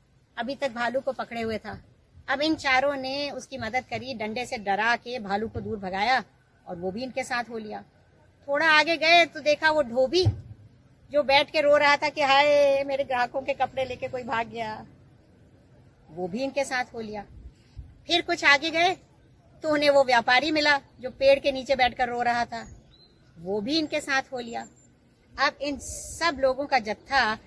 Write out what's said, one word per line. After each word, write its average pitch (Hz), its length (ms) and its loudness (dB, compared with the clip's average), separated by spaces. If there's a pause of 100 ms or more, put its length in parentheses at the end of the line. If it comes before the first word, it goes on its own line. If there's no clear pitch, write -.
(380)
अभी 240 160 -6
तक 269 180 -4
भालू 240 280 -2
को 262 120 -4
पकड़े 233 280 -8
हुए 220 180 -4
था। 202 220 -12 (480)
अब 269 120 -2
इन 311 140 2
चारों 277 420 2
ने 269 340 -6
उसकी 254 280 -12
मदद 240 320 -4
करी, 240 240 -8
डंडे 220 320 -6
से 254 120 -8
डरा 208 380 0
के 240 220 -12
भालू 208 300 -4
को 226 120 -8
दूर 214 180 -8
भगाया 196 460 -2 (440)
और 180 80 -10
वो 180 140 -6
भी 214 120 -8
इनके 254 220 -8
साथ 240 260 -4
हो 233 80 -10
लिया। 208 240 -12 (640)
थोड़ा 294 180 0
आगे 302 300 6
गए 330 280 6
तो 311 160 -6
देखा 294 300 4
वो 311 120 2
धोबी 262 440 2 (840)
जो 294 120 2
बैठ 277 260 4
के 320 100 0
रो 285 160 6
रहा 294 200 6
था 302 120 -4
कि 294 140 -2
हाय, 277 600 4
मेरे 277 200 -2
ग्राहकों 247 380 -2
के 277 120 -6
कपड़े 262 300 -4
लेके 254 240 -8
कोई 247 140 -8
भाग 226 260 -4
गया, 220 260 -8 (1400)
वो 175 180 -8
भी 220 140 -6
इनके 269 220 -2
साथ 254 300 -6
हो 233 60 -12
लिया। 208 220 -10 (840)
फिर 339 160 0
कुछ 339 240 -4
आगे 285 240 4
गए 339 260 2 (680)
तो 311 80 0
उन्हें 294 180 4
वो 277 140 8
व्यापारी 254 460 4
मिला 294 260 4 (240)
जो 247 100 -10
पेड़ 269 280 4
के 277 140 0
नीचे 262 240 -2
बैठकर 247 320 0
रो 240 140 -4
रहा 240 220 0
था, 233 220 -10 (720)
वो 185 240 -4
भी 277 180 -2
इनके 302 220 -2
साथ 269 320 -4
हो 254 60 -10
लिया। 233 280 -10 (680)
अब 277 280 0
इन 285 160 -6
सब - 600 -6
लोगों 262 260 0
का 269 140 0
जत्था 220 540 -2 (120)